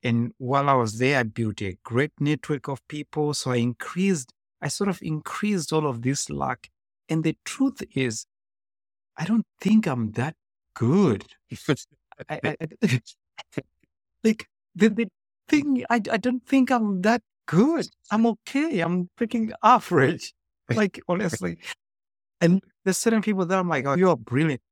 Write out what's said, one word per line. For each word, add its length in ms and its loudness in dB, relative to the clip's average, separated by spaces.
And 340 0
while 320 0
I 60 6
was 240 0
there, 220 2
I 20 0
built 400 -4
a 220 -8
great 360 -2
network 480 -2
of 180 -10
people. 460 -6
So 200 -4
I 40 0
increased, 800 -2
I 80 -6
sort 220 -2
of 100 -4
increased 720 -4
all 140 0
of 160 -4
this 260 -2
luck. 380 -6
And 160 0
the 220 -2
truth 360 -2
is, 320 -4
I 120 -6
don't 200 0
think 260 4
I'm 260 -2
that 220 -4
good. 520 2
<laughs> 180 -12
I, 120 -8
I, 140 -4
I, 180 2
<laughs> 160 -10
like, 220 2
the, 140 4
the 200 0
thing, 420 2
I, 100 2
I 60 0
don't 300 -2
think 240 4
I'm 320 0
that 180 2
good. 420 2
I'm 140 2
okay. 560 -2
I'm 300 -2
freaking 320 -2
average. 760 4
<laughs> 360 -8
Like, 320 0
honestly. 520 -4
And 220 4
there's 120 0
certain 240 2
people 240 0
that 140 0
I'm 100 -2
like, 160 0
"Oh, 100 0
you're 220 4
brilliant." 560 -2